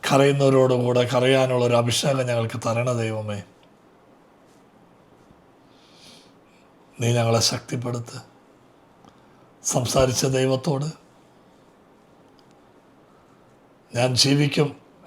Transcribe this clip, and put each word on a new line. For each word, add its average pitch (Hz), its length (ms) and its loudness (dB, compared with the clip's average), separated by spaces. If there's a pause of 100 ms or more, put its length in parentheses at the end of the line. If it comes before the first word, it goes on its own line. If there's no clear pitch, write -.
(140)
കരയുന്നവരോടുകൂടെ 131 880 4
കരയാനുള്ള 127 600 2
ഒരു 120 100 2
അഭിഷേകം 123 500 0
ഞങ്ങൾക്ക് 117 400 -4
തരണ 120 260 -2
ദൈവമേ. 110 520 -6 (3500)
നീ 117 140 2
ഞങ്ങളെ 117 260 2
ശക്തിപ്പെടുത്ത്. 120 840 -6 (1400)
സംസാരിച്ച 127 600 0
ദൈവത്തോട്, 131 600 0 (3000)
"ഞാൻ 127 200 0
ജീവിക്കും 139 600 2 (320)